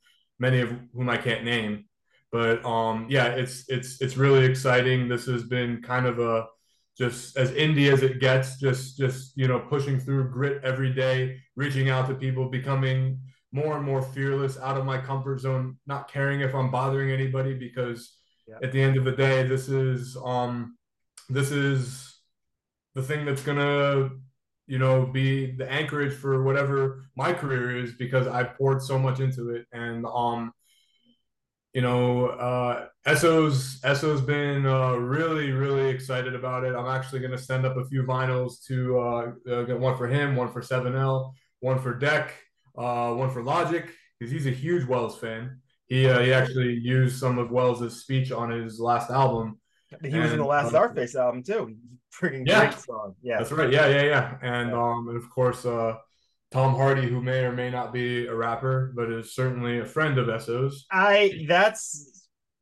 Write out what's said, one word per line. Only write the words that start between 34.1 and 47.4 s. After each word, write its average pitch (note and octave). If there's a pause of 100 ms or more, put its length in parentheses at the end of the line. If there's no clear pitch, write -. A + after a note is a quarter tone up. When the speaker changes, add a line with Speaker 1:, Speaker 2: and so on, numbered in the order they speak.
Speaker 1:
been, C#3+
uh, C3
really, C#3+
really C3+
excited B2+
about B2+
it. B2+
I'm B2
actually C3
gonna B2+
send C3
up C3
a C3
few C3
vinyls B2+
to, B2+
uh, A#2+ (160)
uh, B2
get A#2+
one B2+
for B2
him, C#3+
one B2
for A#2+
seven B2
L, C3 (280)
one B2+
for B2+
Deck, C#3+ (420)
uh, A#2+
one C3
for B2
Logic, D#3+ (300)
'cause A#2+
he's D3
a -
huge D#3+
Welles A#2+
fan. A2+ (260)
He, C3
uh, B2+
he B2+
actually B2+
used B2+
some B2+
of A#2